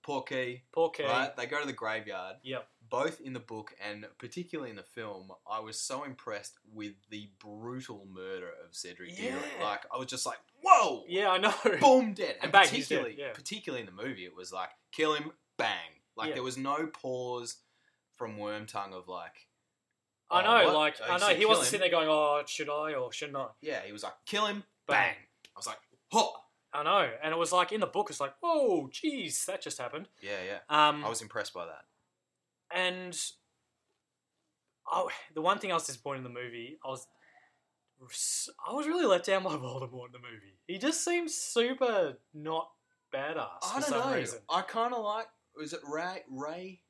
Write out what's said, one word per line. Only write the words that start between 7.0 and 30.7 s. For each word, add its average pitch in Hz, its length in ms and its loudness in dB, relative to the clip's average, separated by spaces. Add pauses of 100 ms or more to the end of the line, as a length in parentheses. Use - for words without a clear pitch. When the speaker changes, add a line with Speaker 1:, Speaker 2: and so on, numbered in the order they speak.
Speaker 1:
the 104 200 -12 (100)
brutal 110 720 -12
murder 92 400 -10 (160)
of - 100 -20
Cedric 90 400 -12
Diggory. - 180 -6 (240)
Speaker 2:
Yeah. - 60 -4
Speaker 1:
Like, 104 300 -4
I 120 40 -4
was 127 100 -6
just 127 180 -4
like, 120 120 -4 (240)
"Whoa!" 254 460 8
Speaker 2:
Yeah, 190 240 2
I 185 60 4
know. 202 160 4 (120)
<laughs> 247 160 4
Speaker 1:
Boom, 262 320 10
dead. 180 220 -4
And - 80 -8
Speaker 2:
And - 80 -2
bang, 196 160 12
he's - 220 0
dead, 147 140 2
Speaker 1:
particularly, 113 140 -8
Speaker 2:
yeah. 135 160 -8
Speaker 1:
particularly 127 540 -8
in 90 60 -18
the 98 100 -10
movie, 104 220 -8
it 87 100 -16
was 92 180 -14
like, 92 160 -4 (220)
"Kill 156 240 2
him, 151 160 -6 (260)
bang." 87 440 -2 (160)
Like, 110 120 -4
Speaker 2:
Yeah. 147 60 -4
Speaker 1:
there 127 80 -4
was 127 140 -4
no 147 300 -2
pause 123 680 -6 (600)
from 110 200 -8
Wormtongue 104 560 -8
of, 90 140 -14
like, 87 400 -12 (840)
Speaker 2:
I 175 120 6
Speaker 1:
"Oh, - 40 4
Speaker 2:
know, 220 220 10
Speaker 1:
what?" 151 80 6
Speaker 2:
like, 151 260 4
Speaker 1:
Oh, - 40 -6
Speaker 2:
I - 20 -4
Speaker 1:
he 175 60 2
Speaker 2:
know. 180 140 2
Speaker 1:
said, 185 80 8
Speaker 2:
He 165 60 -2
Speaker 1:
"Kill 214 80 6
Speaker 2:
wasn't - 180 6
Speaker 1:
him." - 40 4
Speaker 2:
sitting 185 200 2
there 170 140 6
going, 156 40 0
"Oh, 147 360 4
should 147 240 -6
I 151 240 -2
or 127 200 -4
shouldn't 143 240 -8
I?" 131 100 -4 (140)
Speaker 1:
Yeah, 139 240 -4
he 104 80 -10
was 104 100 -10
like, 98 100 -8 (120)
"Kill 208 200 0
him, 202 180 -2 (220)
Speaker 2:
Bang. 95 300 4
Speaker 1:
bang." - 0 - (400)
I - 40 -18
was - 80 -8
like, 110 120 -8 (960)
Speaker 2:
I 147 60 -2
know, 170 260 4 (140)
and 160 100 0
it 165 40 0
was 170 140 2
like, 180 200 4
in 214 100 -2
the 185 60 2
book, 202 240 -2
it's - 80 -10
like, 139 220 -2
"Whoa, 254 520 4
jeez, 247 520 -4
that 190 180 -6
just - 160 -8
happened." 135 280 -8 (140)
Speaker 1:
Yeah, 98 240 -6
yeah. 98 140 -6 (100)
Speaker 2:
Um, 151 340 6